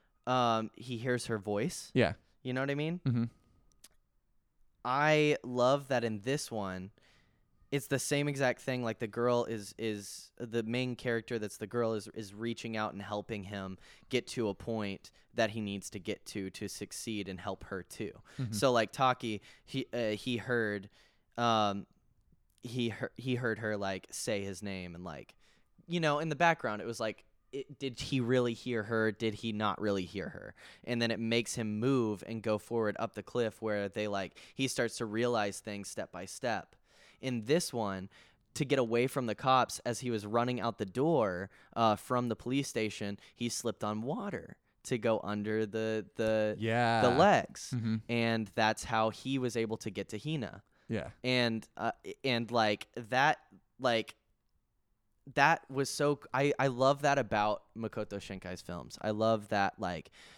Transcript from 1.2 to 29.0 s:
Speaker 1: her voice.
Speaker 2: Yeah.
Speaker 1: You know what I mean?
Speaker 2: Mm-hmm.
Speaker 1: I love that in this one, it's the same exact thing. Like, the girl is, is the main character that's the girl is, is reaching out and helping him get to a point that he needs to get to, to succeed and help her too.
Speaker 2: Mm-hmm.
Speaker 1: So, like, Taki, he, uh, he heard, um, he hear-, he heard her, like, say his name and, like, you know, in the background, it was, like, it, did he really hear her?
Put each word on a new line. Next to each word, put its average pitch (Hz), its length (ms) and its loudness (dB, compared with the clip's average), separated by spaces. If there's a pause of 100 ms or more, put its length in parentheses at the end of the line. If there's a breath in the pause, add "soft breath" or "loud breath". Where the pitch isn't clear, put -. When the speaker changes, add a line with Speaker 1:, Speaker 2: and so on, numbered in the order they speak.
Speaker 1:
her 113 140 -2
voice. 104 540 -4
Speaker 2:
Yeah. 107 200 4 (280)
Speaker 1:
You 127 120 -6
know 131 80 0
what 139 100 -2
I 139 40 0
mean? 156 300 -2
Speaker 2:
Mm-hmm. 120 180 2 (1600)
Speaker 1:
I 151 580 6
love 127 460 4
that 120 160 4
in 110 160 -2
this 135 280 -2
one, 95 420 -4 (800)
it's 139 160 -2
the 139 100 2
same 143 300 2
exact 135 340 0
thing. 127 220 -2
Like, 113 160 -2
the 117 80 -2
girl 120 380 2
is, 104 340 -6
is 104 580 -4
the 117 240 -2
main 123 340 -2
character 117 440 -2
that's 104 180 -6
the 110 80 -6
girl 113 280 0
is, 104 160 -4
is 101 220 -10
reaching 113 460 -4
out 107 160 -2
and 98 80 -8
helping 104 440 -4
him 95 340 -8 (300 soft breath)
get 123 180 0
to 113 220 0
a 98 40 -2
point 104 560 -6 (240)
that 113 160 2
he 113 100 -6
needs 101 300 -6
to 107 100 -10
get 95 280 -6
to, 95 240 -6
to - 160 -8
succeed 101 600 -6
and 92 120 -8
help 98 240 -8
her 95 180 -8
too. - 300 -8 (280 loud breath)
Speaker 2:
Mm-hmm. 113 140 -4
Speaker 1:
So, 127 180 4
like, 113 200 4
Taki, 123 500 0 (240 soft breath)
he, - 260 -6
uh, 117 180 0
he 113 280 0
heard, 104 500 0 (480)
um, 107 520 2 (720)
he 120 300 -2
hear-, - 260 -6
he 127 160 -2
heard 120 240 0
her, 107 180 -2
like, 98 360 -4
say 104 320 -4
his 98 180 -8
name 92 320 -8
and, 87 100 -12
like, 76 300 -12 (540)
you 170 120 -2
know, 147 200 2
in 160 100 -2
the 151 60 -2
background, 135 440 4
it 90 60 -6
was, 117 140 -6
like, 110 260 -4 (280)
it, 135 260 -10
did 131 200 -6
he 135 200 -2
really 123 340 4
hear 113 300 -4
her? 110 280 2